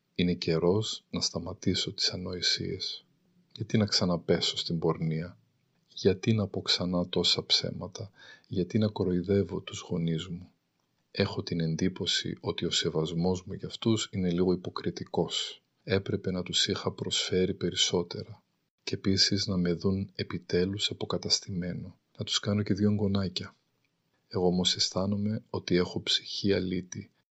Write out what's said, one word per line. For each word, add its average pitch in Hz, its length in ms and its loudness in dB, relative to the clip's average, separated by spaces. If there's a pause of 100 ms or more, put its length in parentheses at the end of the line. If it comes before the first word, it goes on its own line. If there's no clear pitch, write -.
(140)
"Είναι 90 200 4
καιρός 85 760 2
να 87 100 -4
σταματήσω - 720 -2
τις - 180 0
ανοησίες. 90 960 -4 (520)
Γιατί 110 220 0
να 104 80 6
ξαναπέσω 87 680 2
στην - 220 -2
πορνεία; 80 580 0 (580)
Γιατί 101 380 4
να 107 140 2
πω 92 160 -4
ξανά 90 460 0
τόσα - 380 2
ψέματα; - 640 -2 (380)
Γιατί 98 300 0
να 107 100 4
κοροϊδεύω 92 720 2
τους - 280 -10
γονείς 82 380 -2
μου;" 87 240 -12 (600)
Έχω - 320 -2
την 85 180 -2
εντύπωση 87 800 0
ότι - 240 -4
ο 82 60 0
σεβασμός 85 760 0
μου 98 80 -10
για - 160 -8
αυτούς - 420 0
είναι 90 200 0
λίγο 90 220 4
υποκριτικός. - 1120 -4 (220)
Έπρεπε 98 460 0
να 90 120 -2
τους - 240 0
είχα 95 240 -2
προσφέρει 92 640 0
περισσότερα. 90 880 -2 (400)
Και - 120 -6
επίσης 95 520 2
να 98 100 0
με 87 160 2
δουν 95 420 0
επιτέλους 95 760 -2
αποκαταστημένο. 92 1080 -4 (200)
Να 104 60 -4
τους - 160 -2
κάνω 104 220 0
και 101 120 0
δύο 104 160 4
γονάκια. 98 680 0 (720)
Εγώ 90 180 2
όμως 90 300 2
αισθάνομαι 101 720 0
ότι - 260 0
έχω 90 260 2
ψυχή - 500 0
αλήτη. 92 580 -2 (220)